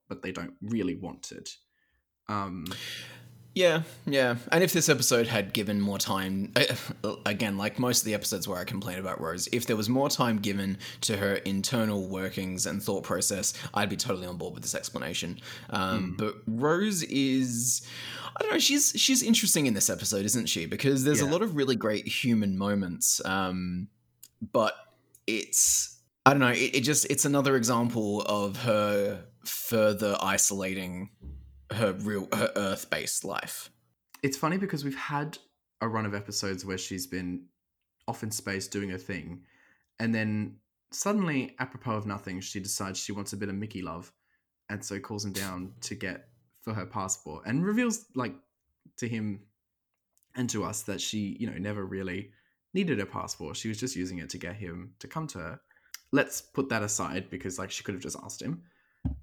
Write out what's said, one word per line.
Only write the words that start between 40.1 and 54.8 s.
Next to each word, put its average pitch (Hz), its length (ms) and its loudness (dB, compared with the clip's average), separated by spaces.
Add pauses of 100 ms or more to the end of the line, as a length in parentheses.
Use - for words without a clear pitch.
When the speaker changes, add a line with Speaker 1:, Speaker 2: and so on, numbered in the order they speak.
Speaker 1:
then 107 440 0 (340)
suddenly, 180 720 0
apropos 127 340 -4
of 107 120 -2
nothing, 98 340 -6
she - 180 -8
decides 95 400 -4
she - 140 -6
wants 101 220 -6
a - 20 -6
bit 98 120 -4
of 95 60 -4
Mickey 101 280 -6
love, 85 280 -8 (580)
and 104 160 -8
so 101 140 -6
calls 104 260 -6
him 101 80 -4
down 95 400 -6 (100)
to - 120 -8
get 92 340 -8 (340)
for 110 120 -4
her 95 120 -2
passport, 92 600 -6
and 139 180 2
reveals, 220 400 2 (120)
like, 120 180 -2 (600)
to 120 100 -4
him 107 320 -2 (960)
and 123 160 -2
to 101 140 -2
us 104 180 -4
that 95 180 -4
she, 104 380 -4
you 110 100 -4
know, - 80 -8
never 101 300 -4
really 95 460 -6 (420)
needed 170 240 2
a 98 80 -2
passport. 87 500 -8
She - 120 -4
was 107 100 -4
just 127 160 -4
using 90 240 -4
it 80 120 -8
to 87 80 -10
get 87 180 -8
him 90 420 -10